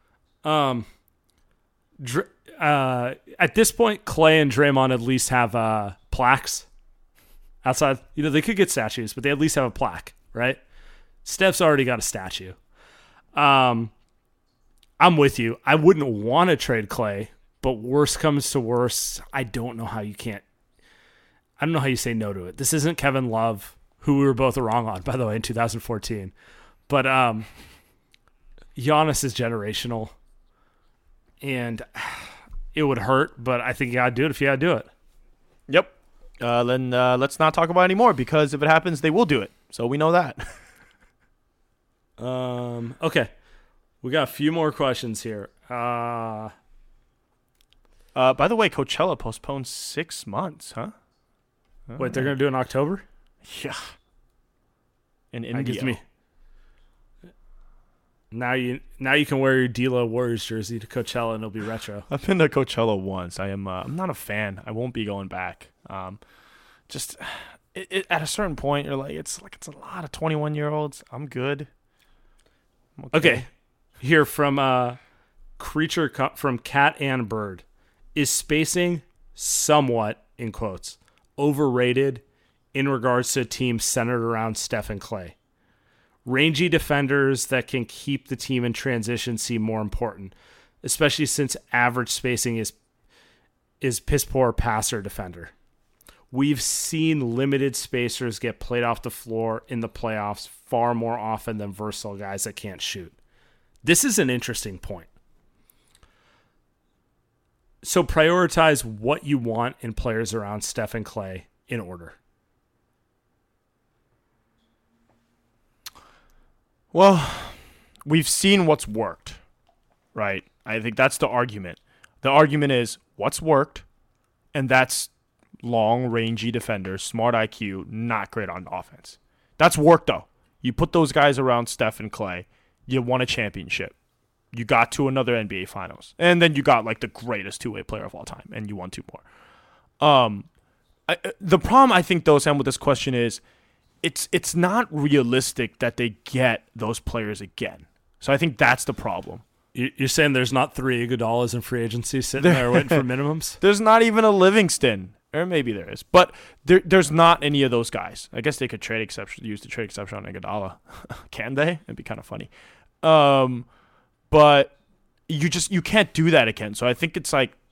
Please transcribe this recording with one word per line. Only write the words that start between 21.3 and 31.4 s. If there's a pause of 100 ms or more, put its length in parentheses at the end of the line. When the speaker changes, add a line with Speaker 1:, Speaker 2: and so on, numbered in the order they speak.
Speaker 1:
I
don't
know
how
you
say
no
to
it.
This
isn't
Kevin
Love, (240)
who
we
were
both
wrong
on,
by
the
way,
in
two
thousand
fourteen. (560)
But,
um, (1300)
Giannis
is
generational, (1300)
and (460)